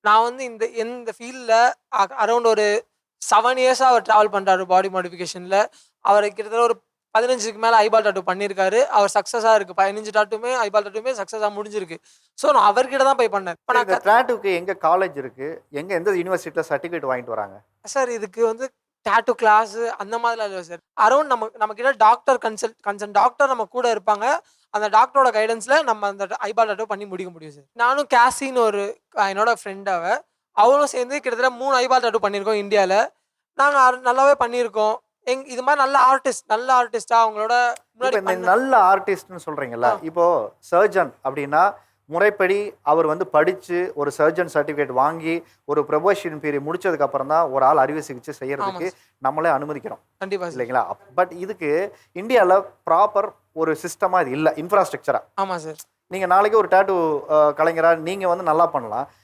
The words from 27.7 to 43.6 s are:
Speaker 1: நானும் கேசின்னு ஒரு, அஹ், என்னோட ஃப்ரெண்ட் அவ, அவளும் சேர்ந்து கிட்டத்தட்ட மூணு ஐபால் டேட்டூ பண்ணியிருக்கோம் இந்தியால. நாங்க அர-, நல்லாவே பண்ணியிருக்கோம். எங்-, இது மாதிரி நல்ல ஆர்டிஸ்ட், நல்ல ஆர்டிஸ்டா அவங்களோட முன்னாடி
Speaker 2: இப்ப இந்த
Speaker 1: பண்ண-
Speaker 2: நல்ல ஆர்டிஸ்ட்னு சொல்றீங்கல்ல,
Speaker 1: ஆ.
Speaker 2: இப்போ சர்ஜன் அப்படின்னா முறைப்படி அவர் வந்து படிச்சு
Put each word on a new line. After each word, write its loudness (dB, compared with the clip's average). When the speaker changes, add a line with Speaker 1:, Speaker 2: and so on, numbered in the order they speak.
Speaker 1:
நானும் 0
கேசின்னு 2
ஒரு, 0
அஹ், -4
என்னோட 0
ஃப்ரெண்ட் -10
அவ, -2
அவளும் 4
சேர்ந்து -6
கிட்டத்தட்ட -2
மூணு 0
ஐபால் 2
டேட்டூ -2
பண்ணியிருக்கோம் -2
இந்தியால. 2
நாங்க 2
அர-, 4
நல்லாவே 4
பண்ணியிருக்கோம். -2
எங்-, -4
இது -10
மாதிரி 2
நல்ல 4
ஆர்டிஸ்ட், -4
நல்ல 2
ஆர்டிஸ்டா -6
அவங்களோட 0
முன்னாடி 0
Speaker 2:
இப்ப 2
இந்த 0
Speaker 1:
பண்ண- -2
Speaker 2:
நல்ல 4
ஆர்டிஸ்ட்னு 2
சொல்றீங்கல்ல, -6
Speaker 1:
ஆ. 2
Speaker 2:
இப்போ 0
சர்ஜன் 2
அப்படின்னா 0
முறைப்படி 0
அவர் 2
வந்து -2
படிச்சு -2